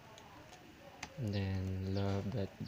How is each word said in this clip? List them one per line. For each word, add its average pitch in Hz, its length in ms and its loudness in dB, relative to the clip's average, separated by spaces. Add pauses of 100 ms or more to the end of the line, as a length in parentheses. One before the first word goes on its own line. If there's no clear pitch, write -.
(1160)
And 107 160 0
then 95 640 2
love 98 400 4
that 98 160 2 (160)